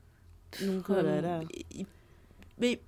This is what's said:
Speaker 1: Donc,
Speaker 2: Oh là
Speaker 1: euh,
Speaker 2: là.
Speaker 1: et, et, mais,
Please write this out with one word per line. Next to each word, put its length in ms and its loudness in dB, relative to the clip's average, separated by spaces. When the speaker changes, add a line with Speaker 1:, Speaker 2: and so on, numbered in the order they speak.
Speaker 1:
Donc, 280 0
Speaker 2:
Oh 40 6
là 60 4
Speaker 1:
euh, 220 4
Speaker 2:
là. 180 0
Speaker 1:
et, 120 -10
et, 60 -6
mais, 280 2